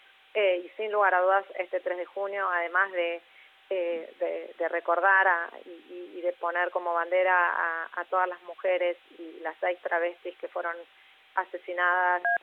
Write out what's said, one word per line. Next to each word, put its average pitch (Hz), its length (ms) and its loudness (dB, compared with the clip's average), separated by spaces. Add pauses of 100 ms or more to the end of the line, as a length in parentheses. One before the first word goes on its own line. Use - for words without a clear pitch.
(360)
eh, 185 280 2
y 175 140 -16
sin 214 140 -6
lugar 202 240 4
a 180 60 4
dudas 190 240 4 (100)
este 180 240 -4
tres 180 180 -4
de 175 80 -6
junio, 196 440 -4
además 175 420 0
de, 170 300 -2 (500)
eh, 170 480 -4
de, 165 380 -4
de 165 120 -2
recordar 185 580 4
a, 170 220 2 (160)
y, - 40 -18
y, 175 500 -16
y - 20 -8
de 175 120 0
poner 175 360 -2
como 175 240 -2
bandera 180 420 2
a, 170 540 0 (100)
a 175 60 -6
todas 185 220 0
las 180 160 -10
mujeres 175 520 -2 (220)
y 160 240 -16
las 160 180 -8
seis 180 220 -2
travestis 175 560 -4
que 170 100 -10
fueron 170 280 -6 (580)
asesinadas 180 880 0 (220)